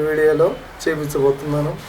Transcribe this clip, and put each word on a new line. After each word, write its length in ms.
వీడియోలో 420
చూపించబోతున్నాను. 920